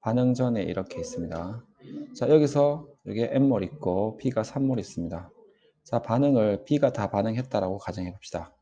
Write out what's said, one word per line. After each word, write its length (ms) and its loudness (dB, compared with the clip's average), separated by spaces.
반응 320 2
전에 300 0
이렇게 360 -4
있습니다. 680 -8
자, 140 -2
여기서 580 4
여기에 300 -2
M 120 6
몰 160 4
있고 540 -2
B가 260 -2
삼 240 -4
몰 120 0
있습니다. 520 -8
자, 160 -2
반응을 640 2
B가 300 2
다 160 -2
반응했다라고 680 -2
가정해 340 -8
봅시다. 520 -12